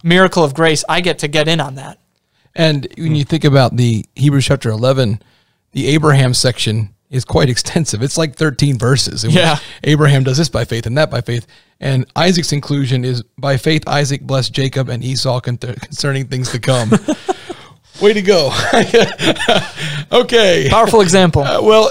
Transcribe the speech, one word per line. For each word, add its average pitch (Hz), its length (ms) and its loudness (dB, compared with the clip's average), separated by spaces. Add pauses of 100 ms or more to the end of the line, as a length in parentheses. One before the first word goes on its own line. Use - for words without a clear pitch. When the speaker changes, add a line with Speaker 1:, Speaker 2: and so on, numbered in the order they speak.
Speaker 1:
miracle 180 400 4
of 139 120 0
grace, 160 340 0
I 170 140 0
get 170 160 -2
to 156 100 -4
get 151 200 0
in 165 120 0
on 139 140 -8
that. 135 240 -16 (560)
Speaker 2:
And 156 320 0 (120)
when 165 100 -4
Speaker 3:
Hmm. 156 60 0
Speaker 2:
you 147 100 0
think 160 200 -2
about 135 340 4
the 120 260 2 (100)
Hebrews 139 300 2
chapter 135 240 -2
eleven, 117 540 0 (500)
the - 140 -4
Abraham 139 480 2
section 110 560 -2 (180)
is 131 160 -4
quite - 240 2
extensive. 123 540 -2
It's 110 160 -4
like 160 180 -4
thirteen 143 400 0
verses. 117 480 -2
in 120 60 -2
which 156 80 4
Speaker 1:
Yeah. 165 180 2 (280)
Speaker 2:
Abraham 143 380 4
does 131 140 0
this 160 140 0
by 113 160 -2
faith 117 180 -6
and 120 140 -2
that 156 120 0
by 117 120 -4
faith. 120 240 -6 (340)
And 135 240 0 (100)
Isaac's 175 380 0
inclusion 127 540 -2
is, 123 160 -4 (160)
"By 139 180 -2
faith 160 300 0
Isaac 143 340 -2
blessed 131 320 -2
Jacob 135 380 -2
and 123 120 -6
Esau 127 380 -2
con-, 123 160 -6
concerning 135 680 -6
things 127 240 -6
to 127 80 -6
come." 120 320 0 (580)
<laughs> - 540 -18
Way 208 100 6
to 208 100 0
go. 175 300 2 (200)
<laughs> - 1400 0
Okay. 214 560 2
Speaker 1:
Powerful 214 320 4
example. 180 420 4
Speaker 2:
Uh, - 200 -2
well, 214 280 4